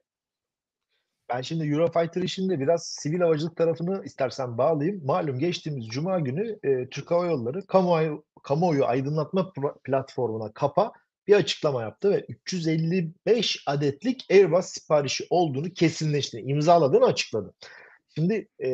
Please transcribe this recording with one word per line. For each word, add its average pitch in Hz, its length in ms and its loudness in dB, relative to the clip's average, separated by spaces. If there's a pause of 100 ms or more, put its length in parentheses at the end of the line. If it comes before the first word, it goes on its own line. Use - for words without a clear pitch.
(1300)
Ben 123 100 -4
şimdi 160 240 -4
Eurofighter 165 580 0
işinde 185 380 -2
biraz 165 260 0
sivil 160 340 -4
havacılık 165 360 0
tarafını 170 480 -2
istersen 123 540 -6
bağlayayım. 156 480 0
Malum 147 320 -2
geçtiğimiz 147 500 -4
cuma 170 320 -2
günü, 165 420 -4
e, 127 260 0
Türk - 220 -10
Hava 175 160 2
Yolları 147 400 -4
kamuoyu, 165 580 2 (180)
kamuoyu 147 420 0
aydınlatma 139 560 -2
pla-, 147 440 -6
platformuna 117 680 -4
kapa 196 400 0 (340)
bir 202 80 6
açıklama 151 480 2
yaptı 113 280 -2
ve 170 180 0
üç - 240 -12
yüz 165 160 -2
elli 160 440 0 (140)
beş 214 400 0
adetlik 143 640 -2
Airbus 185 340 6
siparişi - 680 -2
olduğunu 165 420 0
kesinleşti, 151 680 0
imzaladığını 160 640 4
açıkladı. 110 500 -2 (600)
Şimdi, 180 340 -2 (160)
e, 127 100 -2